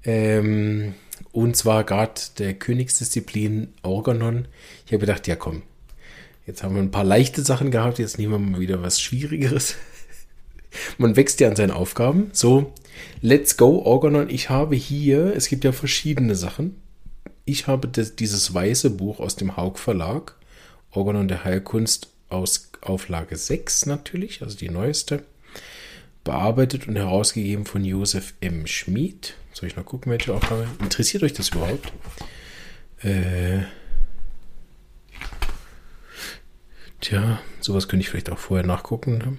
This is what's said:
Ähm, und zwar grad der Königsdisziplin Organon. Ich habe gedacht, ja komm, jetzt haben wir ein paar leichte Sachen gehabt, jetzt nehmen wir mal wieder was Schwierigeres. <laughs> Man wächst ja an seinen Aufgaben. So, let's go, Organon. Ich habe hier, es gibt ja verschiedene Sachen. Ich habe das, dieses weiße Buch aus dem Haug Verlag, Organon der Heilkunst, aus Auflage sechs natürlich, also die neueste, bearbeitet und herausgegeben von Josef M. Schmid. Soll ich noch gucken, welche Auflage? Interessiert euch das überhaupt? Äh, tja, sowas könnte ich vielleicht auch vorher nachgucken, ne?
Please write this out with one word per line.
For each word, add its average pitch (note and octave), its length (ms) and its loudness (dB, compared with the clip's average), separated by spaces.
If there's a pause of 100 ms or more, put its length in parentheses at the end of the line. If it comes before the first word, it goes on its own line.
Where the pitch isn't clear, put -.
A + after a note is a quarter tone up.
Ähm, G#2+ 920 2 (360)
und A#2 260 2
zwar A2 280 6
grad - 560 -2
der G2 140 -2
Königsdisziplin A2 1120 -2 (140)
Organon. A#2 680 0 (360)
Ich - 80 -4
habe G#2+ 60 2
gedacht, G2+ 300 0
ja - 80 0
komm, - 260 -6 (840)
jetzt - 200 -12
haben F#2+ 100 -2
wir G2 80 2
ein F#2+ 80 2
paar G2+ 140 0
leichte B2 380 6
Sachen C3+ 280 2
gehabt, A#2 300 2
jetzt A2 180 -4
nehmen G#2+ 140 0
wir G#2 80 0
mal F#2+ 200 0
wieder F#2 220 0
was F2 180 0
Schwierigeres. C#3 760 -2 (600)
<laughs> - 600 -14
Man A#2 160 6
wächst C3+ 240 6
ja B2+ 100 8
an G2+ 60 2
seinen G#2 160 4
Aufgaben. C3 600 2
So, C#3 420 4 (480)
let's C#3+ 340 6
go, C#3 220 8
Organon. C#3+ 500 4
Ich C3 220 -4
habe C#3+ 240 2
hier, C#3+ 640 2
es C#3 120 -2
gibt C3+ 140 -2
ja C3+ 80 4
verschiedene C3 640 0
Sachen. F#2+ 480 -4 (640)
Ich - 240 -4
habe C3+ 180 2
das, A#2 300 -2
dieses G2+ 360 -2
weiße G#2 380 2
Buch G2 300 -4
aus - 160 -6
dem F#2+ 200 -4
Haug F#2 220 -4
Verlag, G2 560 -2 (560)
Organon G2 380 0
der F2 160 -4
Heilkunst, G2 640 -2 (220)
aus F#2 340 -2 (180)
Auflage E2+ 540 -4
sechs - 500 -2
natürlich, F3 560 -6
also A2 140 -12
die F2 120 -8
neueste, C3 560 -2 (1000)
bearbeitet A#2+ 600 0
und G#2+ 80 -2
herausgegeben G2+ 680 0
von G2 220 -2
Josef F#2+ 540 -2
M. E2 260 -4
Schmid. - 680 -4 (200)
Soll F2 160 -10
ich - 60 -12
noch F#2 100 -10
gucken, B2+ 260 -6
welche A#2 220 -2
Auflage? A2+ 340 0 (100)
Interessiert G3 440 0
euch C#3+ 100 2
das - 160 -4
überhaupt? F2 420 -2 (1120)
Äh, F#2 580 0 (3500)
tja, G#2+ 400 0 (200)
sowas G2 280 -2
könnte F#2 140 2
ich - 80 -6
vielleicht - 200 -6
auch F2 80 -8
vorher F#2 280 0
nachgucken, A2+ 520 -2
ne? B2+ 200 -4